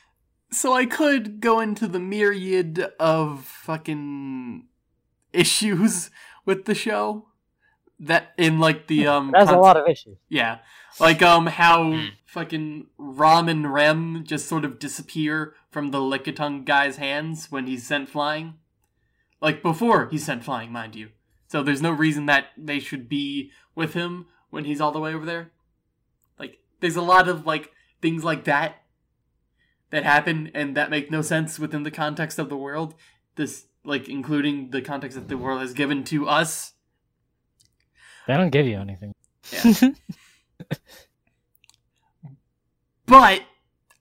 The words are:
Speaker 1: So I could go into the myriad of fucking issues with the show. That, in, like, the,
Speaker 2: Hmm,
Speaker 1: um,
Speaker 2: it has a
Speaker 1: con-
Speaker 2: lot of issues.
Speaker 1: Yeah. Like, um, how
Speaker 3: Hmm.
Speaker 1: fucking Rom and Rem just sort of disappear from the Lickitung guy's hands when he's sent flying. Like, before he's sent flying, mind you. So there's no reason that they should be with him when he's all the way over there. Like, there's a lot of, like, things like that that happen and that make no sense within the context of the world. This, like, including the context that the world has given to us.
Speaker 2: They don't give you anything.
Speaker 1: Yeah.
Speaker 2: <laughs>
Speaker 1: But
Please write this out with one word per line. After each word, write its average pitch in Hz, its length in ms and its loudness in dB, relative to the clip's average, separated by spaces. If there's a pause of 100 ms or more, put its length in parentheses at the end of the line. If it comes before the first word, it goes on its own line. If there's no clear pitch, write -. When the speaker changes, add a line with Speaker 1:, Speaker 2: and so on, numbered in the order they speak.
(520)
Speaker 1:
So 254 220 -2
I 254 120 2
could 247 540 0
go 226 200 2
into 214 280 -2
the 180 120 -4
myriad 185 800 -2 (200)
of 156 460 0
fucking 143 1200 -10 (680)
issues 180 760 0 (360)
with 190 200 -2
the 214 100 0
show. 214 520 -4 (720)
That, 156 380 -2
in, 160 220 2
like, 156 260 2
the, 151 200 2
Speaker 2:
Hmm, 147 40 2
Speaker 1:
um, 143 240 0
Speaker 2:
it 180 60 8
has 196 100 8
a 180 40 6
Speaker 1:
con- 180 80 8
Speaker 2:
lot 190 140 10
of 151 120 2
issues. 113 300 -2 (120)
Speaker 1:
Yeah. 117 300 -2 (400)
Like, 165 240 6
um, 170 240 8
how 165 460 4
Speaker 3:
Hmm. 156 120 -4 (220)
Speaker 1:
fucking 156 600 -8 (120)
Rom 156 500 4
and 151 240 -2
Rem 160 500 0
just 156 240 -8
sort 160 180 -4
of 123 120 -8
disappear 151 800 -6 (160)
from 143 180 -6
the 139 80 -4
Lickitung 139 680 -4
guy's 139 340 0
hands 151 540 -8
when 135 140 -6
he's 123 220 -8
sent 139 200 -4
flying. 151 520 -6 (840)
Like, 151 220 -2
before 170 460 0
he's 156 140 -6
sent 123 200 -8
flying, 117 280 -10
mind 113 240 -12
you. 107 140 -18 (380)
So 151 160 -4
there's 139 180 0
no 165 100 0
reason 151 360 -2
that 139 280 2
they 147 240 -8
should 131 300 -12
be 143 420 -6 (220)
with 160 220 -6
him 175 320 -8 (240)
when 151 140 -10
he's 147 140 -6
all 151 120 0
the 151 80 -6
way 156 160 -6
over 156 100 -10
there. 170 260 -10 (840)
Like, - 220 -18 (220)
there's 170 140 -2
a 175 60 -4
lot 180 260 6
of, 160 200 -6
like, 156 240 -6 (280)
things 165 240 -4
like 160 200 -4
that 151 400 -2 (1040)
that 151 140 -4
happen 151 500 0
and 143 240 -6
that 147 140 -2
make 147 180 -4
no 156 140 -4
sense 156 340 -4
within 151 240 -8
the 147 80 -10
context 151 480 -6
of 151 120 -8
the 143 80 -8
world. 151 360 -8 (440)
This, - 280 -10 (180)
like, 143 240 -6
including 143 640 -4
the 127 140 -6
context 139 340 -12
that - 120 -14
the 139 80 -8
world 131 240 -6
has 127 120 -10
given 143 300 -2
to 147 240 -4
us. 160 460 -2 (1500)
Speaker 2:
They 127 80 2
don't 175 140 2
give 139 180 2
you 107 100 -4
anything. 98 360 -12 (400)
Speaker 1:
Yeah. 233 400 4
Speaker 2:
<laughs> - 80 -20 (3000)
Speaker 1:
But 233 380 10 (580)